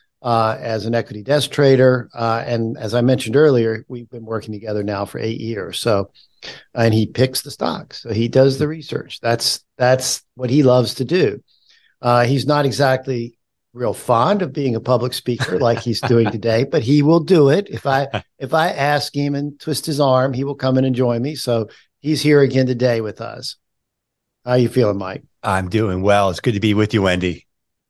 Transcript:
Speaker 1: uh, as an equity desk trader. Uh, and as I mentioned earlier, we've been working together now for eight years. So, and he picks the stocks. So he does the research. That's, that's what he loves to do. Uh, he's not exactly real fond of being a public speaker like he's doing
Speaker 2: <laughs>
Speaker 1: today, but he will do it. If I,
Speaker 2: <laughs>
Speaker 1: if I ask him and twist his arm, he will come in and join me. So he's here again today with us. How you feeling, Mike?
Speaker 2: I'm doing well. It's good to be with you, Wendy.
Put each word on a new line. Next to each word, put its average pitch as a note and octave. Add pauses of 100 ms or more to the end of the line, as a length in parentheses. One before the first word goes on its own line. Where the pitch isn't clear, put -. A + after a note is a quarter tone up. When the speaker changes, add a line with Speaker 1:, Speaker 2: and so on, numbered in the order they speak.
(200)
Speaker 1:
uh, A2+
as A2
an A#2
equity A2
desk C#3
trader. B2+
Uh, A#2
and A2+
as A2
I A#2+
mentioned A#2+
earlier, A#2+
we've A#2+
been A#2
working A2
together G#2
now G2+
for -
eight A2+
years. G2+
So, G2+ (640)
and A#2
he A2
picks -
the -
stocks. -
So A#2
he A2+
does C3
the D3+
research. -
That's, - (140)
that's B2+ (100)
what B2
he C#3+
loves B2
to C3
do. A#2 (640)
Uh, A#2+
he's B2
not D3
exactly C3 (360)
real A#2+
fond D3
of C#3
being C3+
a A#2
public B2
speaker A#2
like A#2
he's A#2
doing A#2
Speaker 2:
<laughs> -
Speaker 1:
today, A2+
but C#3
he C#3+
will E3
do D3+
it. G3
If C3
I, C3+
Speaker 2:
<laughs> -
Speaker 1:
if C3
I D#3+
ask C#3+
him C#3+
and C#3+
twist -
his D3
arm, C3
he B2
will C#3
come C3
in C3
and C3
join A#2+
me. D3+
So A2+ (320)
he's D3
here D3
again C3
today A#2+
with G#2
us. A2+ (880)
How B2
you B2
feeling, G#2+
Mike? F#2+ (220)
Speaker 2:
I'm F#2+
doing F#2+
well. G2+
It's E2
good A#2+
to G2+
be G#2+
with G#2+
you, G#2+
Wendy. F2+ (440)